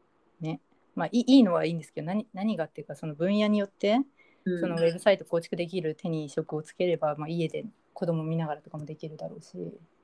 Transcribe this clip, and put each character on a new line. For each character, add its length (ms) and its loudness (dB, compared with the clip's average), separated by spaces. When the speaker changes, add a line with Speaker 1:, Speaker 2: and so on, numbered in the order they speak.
Speaker 1:
ね、 180 -6
ま 100 -2
あ、 20 -4
い 140 2
い、 140 6
い 40 12
い 40 10
の 100 4
は 120 2
い 60 0
い 20 -2
ん 40 -4
で 60 -8
す 100 -20
け 80 -6
ど、 60 -6
何、 260 -4
何 240 -4
が 80 0
っ 60 -12
て 100 -14
い 20 -10
う 40 -18
か、 80 -12
そ 120 -10
の 80 -6
分 220 2
野 100 4
に 120 4
よ 60 0
っ 40 -8
て、 300 2
Speaker 2:
う 120 -2
ん。 20 -4
Speaker 1:
そ 80 -2
の 80 -2
ウ 40 0
ェ 140 4
ブ 60 -8
サ 120 4
イ 60 6
ト 80 -10
構 160 0
築 140 -8
で 120 -2
き 140 -4
る 140 -4
手 140 -6
に 200 -2
職 260 -6
を 80 -4
つ 100 -18
け 120 0
れ 120 2
ば、 180 0
ま 100 -8
あ、 20 -10
家 200 -2
で 180 -6
子 120 -6
供 180 0
見 140 -2
な 80 -2
が 100 -4
ら 60 -16
と 80 -20
か 80 -12
も 80 -10
で 100 -10
き 140 -12
る 80 -16
だ 100 -10
ろ 100 -12
う 40 -18
し。 160 -18